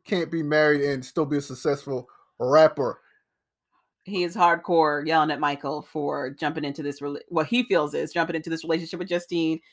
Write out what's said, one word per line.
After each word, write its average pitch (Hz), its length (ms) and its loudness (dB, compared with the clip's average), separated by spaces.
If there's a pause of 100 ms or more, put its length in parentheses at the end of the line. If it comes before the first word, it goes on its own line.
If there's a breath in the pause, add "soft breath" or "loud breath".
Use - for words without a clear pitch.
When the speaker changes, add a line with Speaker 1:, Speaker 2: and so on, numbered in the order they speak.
Speaker 1:
can't 170 240 -2
be 165 140 -4
married 151 380 4
and 139 220 -2
still 156 220 -2
be 143 120 0
a 139 40 0
successful 139 640 -4 (300 soft breath)
rapper. 147 600 4 (1040)
Speaker 2:
He 190 200 -4
is 175 120 -4
hardcore 165 720 2
yelling 156 240 2
at 139 80 -4
Michael 147 420 -2
for 143 480 -6
jumping 156 340 -6
into 143 200 -6
this 143 180 -6
rela-, 143 280 -6
what 165 180 0
he 240 160 0
feels 147 320 0
is 147 180 -4
jumping 165 220 -2
into 160 160 -6
this 160 120 -6
relationship 165 360 -4
with 185 100 -8
Justine, 170 500 -2 (140)